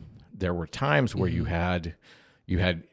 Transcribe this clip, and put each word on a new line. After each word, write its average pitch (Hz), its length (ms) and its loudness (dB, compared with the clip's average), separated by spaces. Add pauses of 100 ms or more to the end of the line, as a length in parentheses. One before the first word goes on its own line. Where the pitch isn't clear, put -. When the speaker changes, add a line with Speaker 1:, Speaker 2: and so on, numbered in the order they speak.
(320)
Speaker 1:
there 92 220 0
were 85 120 -4
times 139 480 2
where 95 140 2
you 82 140 0
Speaker 2:
Mm-hmm. - 80 -2
Speaker 1:
had, 85 440 0 (520)
you 90 120 0
had 87 340 2